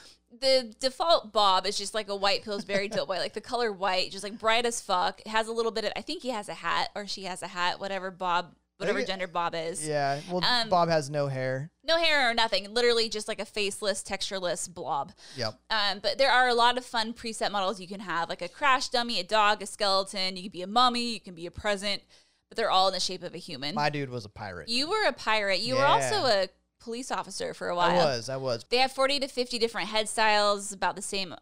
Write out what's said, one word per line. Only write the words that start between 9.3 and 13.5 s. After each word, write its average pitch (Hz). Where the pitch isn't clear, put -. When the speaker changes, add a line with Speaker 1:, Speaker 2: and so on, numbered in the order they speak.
Speaker 1:
is. 160
Speaker 2:
Yeah. 143
Well, 180
Speaker 1:
Um, 233
Speaker 2:
Bob 170
has 156
no 147
hair. 131
Speaker 1:
No 330
hair 302
or 233
nothing. 208
Literally 233
just, 214
like, 202
a 190
faceless, 202